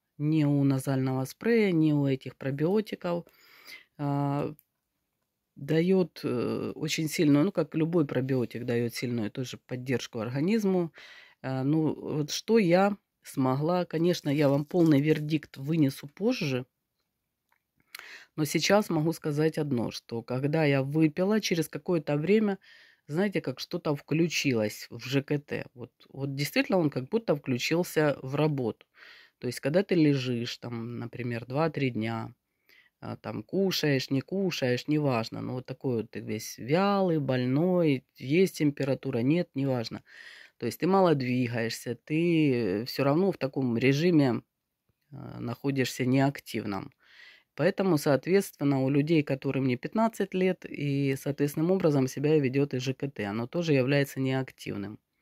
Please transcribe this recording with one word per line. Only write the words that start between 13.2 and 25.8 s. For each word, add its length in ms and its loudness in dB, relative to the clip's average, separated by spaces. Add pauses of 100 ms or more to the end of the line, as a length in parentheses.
смогла, 640 0
конечно, 460 0
я 180 4
вам 160 2
полный 360 4
вердикт 580 0
вынесу 500 0
позже, 560 -2 (1700)
но 80 0
сейчас 460 2
могу 220 0
сказать 460 -2
одно, 320 -2
что 320 -10
когда 420 0
я 180 4
выпила, 580 0
через 280 -2
какое-то 480 -2
время, 420 2 (480)
знаете, 340 -2
как 200 -6
что-то 340 -4
включилось 960 0
в 140 -14
Ж 180 -2
К 160 -2
Т. 360 -10
Вот, 160 -16 (180)